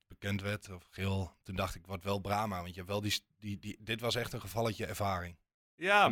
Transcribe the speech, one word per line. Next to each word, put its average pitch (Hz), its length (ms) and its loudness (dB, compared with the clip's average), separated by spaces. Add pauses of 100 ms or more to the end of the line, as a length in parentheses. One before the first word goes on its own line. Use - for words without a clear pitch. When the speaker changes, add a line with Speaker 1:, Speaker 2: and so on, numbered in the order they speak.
Speaker 1:
bekend 101 360 -2
werd, 101 280 -4
of 90 200 -14
geel, 95 520 -2
toen 95 140 -8
dacht 95 180 0
ik, 85 120 -16
"Wordt 95 180 -8
wel 98 140 0
Brahma." 101 380 0
Want 87 120 -6
je 90 80 -10
hebt 90 120 -10
wel 101 120 0
die 104 100 0
s-, - 140 0 (120)
die, 101 220 -6
die, - 220 -10
dit 110 200 -4
was 117 140 2
echt 117 180 -2
een 117 80 -6
gevalletje 107 460 -2
ervaring. 92 500 -2 (380)
Speaker 2:
Ja, 196 300 6
Speaker 1:
De-, 143 80 8